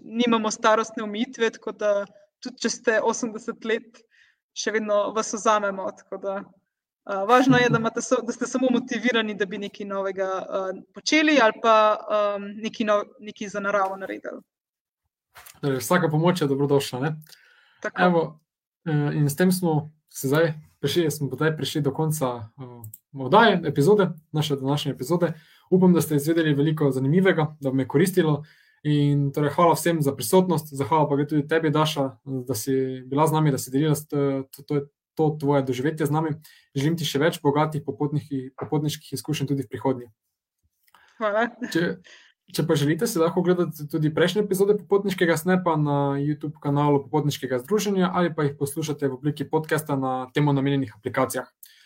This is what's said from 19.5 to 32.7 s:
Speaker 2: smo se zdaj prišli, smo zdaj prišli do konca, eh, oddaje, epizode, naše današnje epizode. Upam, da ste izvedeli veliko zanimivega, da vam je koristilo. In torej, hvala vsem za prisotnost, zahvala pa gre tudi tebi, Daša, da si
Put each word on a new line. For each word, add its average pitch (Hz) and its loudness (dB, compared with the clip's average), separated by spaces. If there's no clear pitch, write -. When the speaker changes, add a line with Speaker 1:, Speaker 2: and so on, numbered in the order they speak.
Speaker 2:
smo 160 0
se - -8
zdaj 156 2
prišli, 156 0
smo 143 -6
zdaj 156 -2
prišli 143 -4
do 139 0
konca, 127 -4
eh, 135 -14
oddaje, 180 4
epizode, 175 4
naše 151 -2
današnje 139 -2
epizode. 165 -2
Upam, 180 6
da 160 6
ste 156 0
izvedeli 156 2
veliko 151 2
zanimivega, 151 2
da 139 -2
vam 131 0
je 127 -2
koristilo. 156 2
In 143 2
torej, 147 0
hvala 165 4
vsem 165 0
za 139 0
prisotnost, 175 2
zahvala 147 0
pa 143 0
gre 143 0
tudi 147 0
tebi, 160 2
Daša, 147 0
da 131 -6
si 131 -2